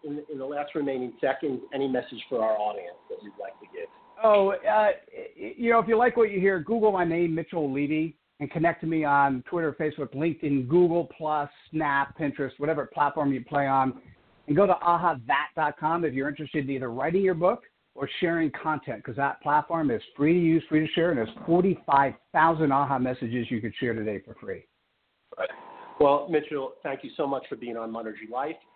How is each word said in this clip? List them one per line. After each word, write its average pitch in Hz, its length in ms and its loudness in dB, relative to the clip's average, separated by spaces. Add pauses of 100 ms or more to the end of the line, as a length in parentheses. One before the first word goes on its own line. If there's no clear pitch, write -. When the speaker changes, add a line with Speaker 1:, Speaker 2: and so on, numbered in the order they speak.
Speaker 1:
in, 147 280 -10
in 139 80 -10
the 131 60 -6
last 143 280 -6
remaining 135 480 -4
seconds, 135 400 -2 (100)
any 135 160 -2
message 123 400 -4
for 120 160 -2
our 110 140 2
audience 101 400 -6 (100)
that - 140 -10
you'd 104 180 -20
like 98 200 -12
to - 120 -20
give? - 160 -12 (360)
Speaker 2:
Oh, 202 260 6
uh, 214 440 2 (440)
y-, 202 180 -12
you 233 140 0
know, 233 80 6
if 208 100 2
you 226 80 4
like 240 220 4
what 220 140 4
you 196 80 -2
hear, 190 200 2
Google 214 320 2
my 180 140 2
name, 165 300 2
Mitchell 160 360 -2
Levy, 151 440 -2 (240)
and 147 100 -6
connect 165 320 0
to 165 60 -4
me 160 160 0
on 139 400 4
Twitter, 165 300 -2
Facebook, 147 420 -6
LinkedIn, 143 520 -2
Google 175 480 4
Plus, 151 360 -2 (180)
Snap, 143 480 -2
Pinterest, 139 400 -4
whatever 147 300 -2
platform 143 440 0
you 127 140 -4
play 143 220 -2
on. 135 340 0 (460)
And 147 80 2
go 196 100 6
to 185 120 4
aha 170 400 2 (100)
that 143 280 -2
dot 151 220 -2
com 165 260 -2
if 135 120 -2
you're 135 140 -2
interested 143 380 -6
in 139 40 -4
either 127 180 -4
writing 151 320 0
your 185 140 2
book 175 260 0 (320)
or 135 160 -6 (100)
sharing 165 300 0
content, 131 540 -6
'cause 117 140 -10
that 139 260 -2
platform 151 480 0
is 110 100 -2 (160)
free 151 160 4
to 180 60 4
use, 165 280 4
free 156 120 2
to 156 140 -2
share, 170 160 2
and 143 100 0
there's - 260 -4
forty-five 165 680 2 (180)
thousand 160 380 4
aha 139 260 2
messages 123 540 -2
you 113 100 -2
could 110 140 -6
share 120 180 -2
today 107 240 -4
for 110 160 -14
free. - 300 -12 (760)
Speaker 1:
Right. 110 120 -6 (500)
Well, 143 300 4
Mitchell, 151 520 -4
thank 135 220 -8
you 143 140 -12
so 147 100 -2
much 139 220 -4
for 127 80 -10
being 120 180 -10
on 113 160 -8
Monergy 110 400 -12
Life. 143 240 -6 (200)